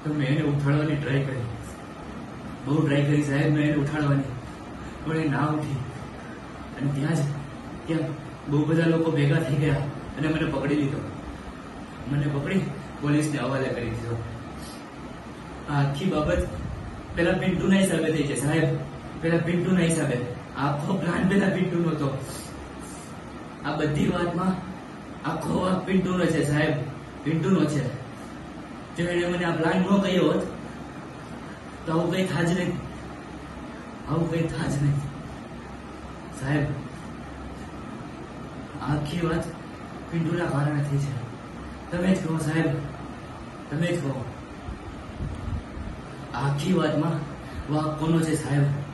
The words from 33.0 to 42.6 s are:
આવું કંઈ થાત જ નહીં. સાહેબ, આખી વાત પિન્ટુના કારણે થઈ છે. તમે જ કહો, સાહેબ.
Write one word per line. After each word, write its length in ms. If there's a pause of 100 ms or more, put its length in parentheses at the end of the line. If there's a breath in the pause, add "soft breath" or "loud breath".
આવું 200
કંઈ 120
થાત 280
જ 120
નહીં. 140 (1400)
સાહેબ, 260 (2250)
આખી 440
વાત 180 (680)
પિન્ટુના 320
કારણે 460
થઈ 80
છે. 280 (640)
તમે 240
જ 100
કહો, 140
સાહેબ. 280 (1040)